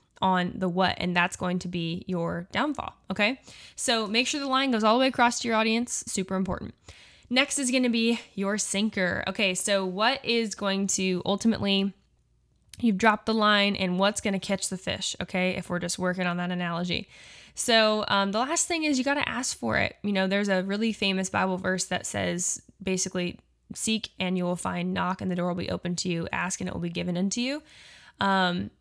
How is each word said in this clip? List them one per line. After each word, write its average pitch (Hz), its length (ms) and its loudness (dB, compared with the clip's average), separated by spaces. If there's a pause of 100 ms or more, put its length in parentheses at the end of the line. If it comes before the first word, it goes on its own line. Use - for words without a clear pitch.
(220)
on 185 320 2
the 185 160 -2
what, 180 260 2
and 180 180 -2
that's 180 220 2
going 180 220 -2
to 180 100 -6
be 170 380 -4
your 170 440 -4
downfall, - 440 -4 (160)
okay?" 214 280 0 (360)
So 226 320 0
make 226 200 2
sure 294 140 -2
the 277 60 -4
line 262 240 2
goes 220 120 2
all 220 120 6
the 247 60 4
way 262 80 4
across 240 320 2
to 233 80 -4
your 220 100 2
audience, 226 480 0
super 190 300 -4
important. 190 380 -4 (540)
Next 269 300 2
is 254 120 -2
gonna 254 200 2
be 226 300 2 (140)
your 196 220 -2
sinker. 202 680 -2
Okay, 190 280 2
so 196 300 2
what 208 400 0
is 233 300 0
going 196 320 0
to 185 400 0
ultimately, 196 680 2 (880)
you've 220 160 4
dropped 214 300 2
the 220 80 2
line, 208 420 4
and 180 220 0
what's 202 240 2
gonna 196 180 0
catch - 300 -2
the 185 80 -4
fish, - 420 -6
okay, 185 300 0
if - 180 -4
we're 175 120 -2
just 175 180 -4
working 180 280 0
on 175 120 0
that 175 120 -2
analogy. 175 600 -2 (440)
So, 214 540 4
um, 196 240 2
the 208 60 0
last 277 280 0
thing 330 180 -2
is 302 120 2
you 254 80 0
gotta 285 240 0
ask 247 300 -4
for 220 180 0
it. - 260 0
You 202 100 -2
know, 190 140 2
there's 202 220 0
a 185 140 2
really 208 320 -2
famous 190 340 0
Bible 185 300 0
verse 185 280 -2
that 180 200 -4
says, 180 560 -2 (200)
basically, 185 560 -2 (360)
"Seek - 440 -2
and 185 200 -2
you 180 60 -2
will 175 120 0
find, 180 380 -4
knock 180 260 -2
and 190 100 -2
the 175 60 -2
door 175 120 0
will 175 80 -2
be - 120 -4
opened 175 300 -4
to - 100 -4
you, 165 240 -2
ask 180 280 -4
and 185 80 -6
it - 40 -6
will 170 80 -6
be 170 80 -4
given 175 300 -4
unto 196 240 0
you." 285 200 -4 (560)
Um, 190 520 2 (100)